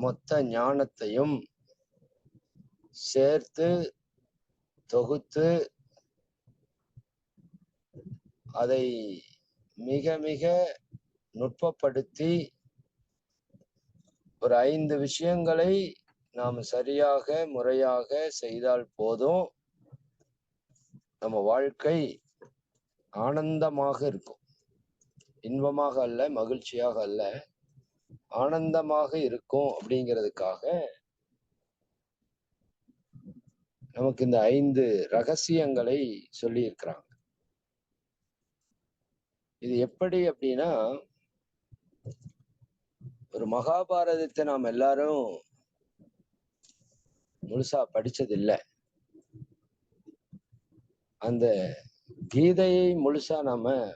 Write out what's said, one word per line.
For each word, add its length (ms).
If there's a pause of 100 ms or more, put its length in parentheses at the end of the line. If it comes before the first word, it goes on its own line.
மொத்த 340 (160)
ஞானத்தையும் 800 (1600)
சேர்த்து, 720 (1200)
தொகுத்து, 560 (3250)
அதை 200 (960)
மிக 400 (100)
மிக 240 (840)
நுட்பப்படுத்தி, 960 (2000)
ஒரு 160 (120)
ஐந்து 360
விஷயங்களை 680 (640)
நாம் 240 (120)
சரியாக, 560 (260)
முறையாக 560 (300)
செய்தால் 440 (140)
போதும், 480 (1800)
நம்ம 160 (100)
வாழ்க்கை 480 (1160)
ஆனந்தமாக 880 (100)
இருக்கும். 300 (1080)
இன்பமாக 480 (120)
அல்ல, 200 (100)
மகிழ்ச்சியாக 680
அல்ல, 160 (1200)
ஆனந்தமாக 680 (160)
இருக்கும் 520
அப்படிங்கிறதுக்காக 840 (3250)
நமக்கு 320
இந்த 100 (140)
ஐந்து 320 (320)
ரகசியங்களை 840 (420)
சொல்லியிருக்கிறாங்க. 680 (2500)
இது 140 (140)
எப்படி 320 (100)
அப்படின்னா, 400 (2750)
ஒரு 120 (100)
மகாபாரதத்தை 960
நாம் 220
எல்லாரும் 480 (2250)
முழுசா 360 (140)
படிச்சதில்லை. 600 (2750)
அந்த 240 (880)
கீதையை 560 (140)
முழுசா 340 (100)
நாம 260 (220)